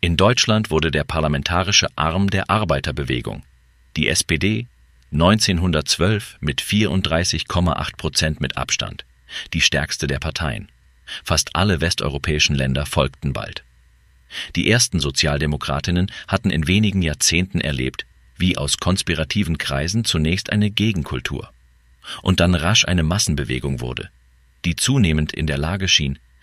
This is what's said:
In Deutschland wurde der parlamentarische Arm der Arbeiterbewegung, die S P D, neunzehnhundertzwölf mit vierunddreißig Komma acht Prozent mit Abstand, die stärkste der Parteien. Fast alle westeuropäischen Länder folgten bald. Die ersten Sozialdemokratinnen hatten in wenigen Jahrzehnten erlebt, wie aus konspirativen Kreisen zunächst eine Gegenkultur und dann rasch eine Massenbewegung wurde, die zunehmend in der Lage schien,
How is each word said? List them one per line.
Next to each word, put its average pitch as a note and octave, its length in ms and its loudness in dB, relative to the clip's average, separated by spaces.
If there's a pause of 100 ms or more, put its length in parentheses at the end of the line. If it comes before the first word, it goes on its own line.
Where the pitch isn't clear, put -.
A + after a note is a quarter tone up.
In E2+ 160 2
Deutschland A2 540 2
wurde D#2 200 2
der D2 140 0
parlamentarische D#2+ 920 0
Arm F2+ 340 0
der G2 180 -2
Arbeiterbewegung, C#2 960 -2 (500)
die D2 140 0
S - 160 0
P E2 140 0
D, G#2+ 300 -2 (420)
neunzehnhundertzwölf F2+ 1300 2
mit - 220 -2
vierunddreißig E2+ 840 0
Komma F2 280 2
acht - 240 -6
Prozent D#2+ 420 -2
mit C2 160 -4
Abstand, - 480 -6 (480)
die D#2+ 80 0
stärkste - 460 0
der C2+ 120 -2
Parteien. C2+ 500 -6 (560)
Fast - 320 0
alle F2+ 240 2
westeuropäischen D2+ 760 0
Länder C2 320 0
folgten C#2 460 -2
bald. G1+ 320 -8 (920)
Die - 160 2
ersten A2+ 300 2
Sozialdemokratinnen D2 1120 0 (160)
hatten G2 220 0
in D#2 180 0
wenigen F#2+ 340 4
Jahrzehnten E2 580 0
erlebt, C2 460 -4 (300)
wie F2+ 200 2
aus - 220 -2
konspirativen E2 800 0
Kreisen E2+ 460 -2
zunächst E2 480 0
eine G#2 180 2
Gegenkultur E2+ 800 -2 (720)
und F2+ 160 2
dann F2 160 4
rasch F2 300 4
eine F2 180 2
Massenbewegung C#2 800 0
wurde, A#1+ 280 -8 (560)
die E2+ 120 0
zunehmend E2 560 2
in D#2 160 -2
der C#2+ 100 -2
Lage F2+ 300 -2
schien, C#2 320 0 (220)